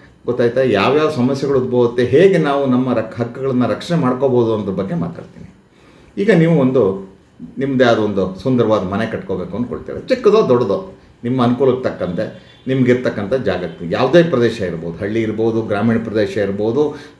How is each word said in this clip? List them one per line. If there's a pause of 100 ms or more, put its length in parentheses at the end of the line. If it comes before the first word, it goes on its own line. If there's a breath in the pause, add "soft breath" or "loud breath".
(260 loud breath)
ಗೊತ್ತಾಯ್ತಾ,
ಯಾವ್ಯಾವ
ಸಮಸ್ಯೆಗಳು
ಉದ್ಭವತ್ತೆ,
ಹೇಗೆ
ನಾವು
ನಮ್ಮ
ರಕ್-,
ಹಕ್ಕುಗಳನ್ನ
ರಕ್ಷಣೆ
ಮಾಡ್ಕೋಬೋದು
ಅನ್ನೋದ್ರ
ಬಗ್ಗೆ
ಮಾತಾಡ್ತೀನಿ. (680 soft breath)
ಈಗ
ನೀವು
ಒಂದು (480)
ನಿಮ್ಮದೇ
ಆದ
ಒಂದು
ಸುಂದರವಾದ
ಮನೆ
ಕಟ್ಕೋಬೇಕು
ಅಂದ್ಕೊಳ್ತೀರ,
ಚಿಕ್ಕದೋ
ದೊಡ್ಡದೋ, (280 loud breath)
ನಿಮ್ಮ
ಅನುಕೂಲಕ್ಕೆ
ತಕ್ಕಂತೆ, (100)
ನಿಮ್ಗಿರ್ತಕ್ಕಂಥ
ಜಾಗಕ್ಕೆ,
ಯಾವುದೇ
ಪ್ರದೇಶ
ಇರ್ಬೋದು,
ಹಳ್ಳಿ
ಇರ್ಬೋದು,
ಗ್ರಾಮೀಣ
ಪ್ರದೇಶ
ಇರ್ಬೋದು, (220 loud breath)